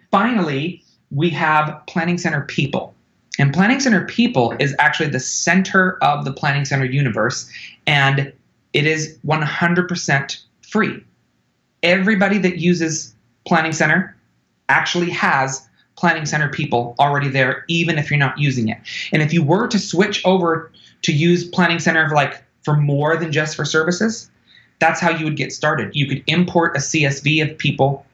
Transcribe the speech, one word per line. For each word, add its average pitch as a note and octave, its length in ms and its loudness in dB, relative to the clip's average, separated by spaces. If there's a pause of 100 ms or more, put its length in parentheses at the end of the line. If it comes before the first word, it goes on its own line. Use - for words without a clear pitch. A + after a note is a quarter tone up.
(120)
finally, F3+ 720 0 (260)
we D#3 220 0
have D3+ 560 0
Planning F3 320 -2
Center D#3 220 -2
People. - 520 -4 (460)
And C#3 120 4
Planning G3+ 280 2
Center B3 260 2
People C3+ 540 0
is C#3+ 180 -2
actually D3+ 320 0
the B2+ 100 -4
center F#3 840 0
of D3 200 0
the C3+ 100 -6
Planning C#3+ 320 -2
Center C3+ 200 -2
universe, B2 640 -2 (380)
and C#3 440 2 (420)
it D3 120 2
is D#3 380 -2
one D#3 180 -2
hundred F3 460 0
percent C#3+ 520 -4 (220)
free. E3 420 -4 (760)
Everybody F#3+ 560 2
that F3 220 0
uses D#3+ 560 0 (320)
Planning D#3+ 260 0
Center D#3+ 420 0 (540)
actually E3+ 400 0
has C#3 540 0 (340)
Planning E3 300 0
Center D3+ 220 -2
People A#2+ 500 -4
already C#3+ 280 2
there, C3 400 0
even E3 300 0
if D3 140 -4
you're D3 80 2
not C3+ 180 0
using B2 320 0
it. - 80 -4 (340)
And D#3 120 2
if D3+ 100 0
you E3+ 100 2
were F#3+ 240 2
to G3+ 120 0
switch G3+ 460 0
over E3+ 460 2 (300)
to E3 100 0
use E3+ 320 2
Planning E3+ 360 0
Center, D#3+ 340 2
like, C#3+ 300 0 (180)
for D3+ 140 2
more D3 420 2
than E3 140 -4
just D#3 240 -2
for D3+ 100 -4
services, F3 640 0 (480)
that's E3 220 2
how E3+ 100 2
you D#3+ 160 -2
would D3+ 120 -2
get - 140 -6
started. D3+ 440 -2
You C#3+ 100 0
could C3+ 220 -4
import E3+ 500 2
a C#3+ 40 -2
C D3+ 240 0
S C#3 160 -2
V D#3 200 0
of D3 160 -4
people C#3 560 0